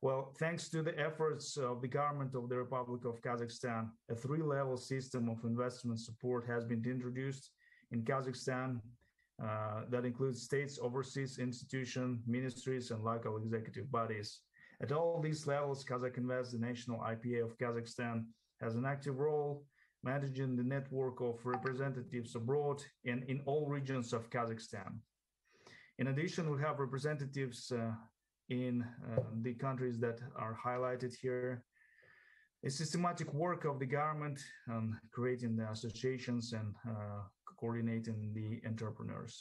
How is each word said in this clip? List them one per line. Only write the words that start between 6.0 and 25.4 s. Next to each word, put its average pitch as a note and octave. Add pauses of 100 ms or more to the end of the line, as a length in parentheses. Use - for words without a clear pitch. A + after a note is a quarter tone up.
has A#2+
been A2+
introduced B2+ (400)
in A#2
Kazakhstan B2+ (600)
uh, G#2+
that B2
includes B2
states, C#3
overseas C3
institutions, B2+
ministries, B2
and A2
local A2+
executive A2
bodies. A2+ (380)
At A2+
all E3
these D3+
levels, C#3
Kazakh B2+
Invest, B2
the A#2+
national A#2+
I A2
P A#2+
A A#2
of A2+
Kazakhstan, A#2 (360)
has A2+
an A#2+
active C#3
role D3 (400)
managing C3+
the B2 (140)
network C3
of A#2+
representatives B2
abroad C#3 (260)
and B2
in C3+
all C#3+
regions C3+
of A2+
Kazakhstan. A2+ (1040)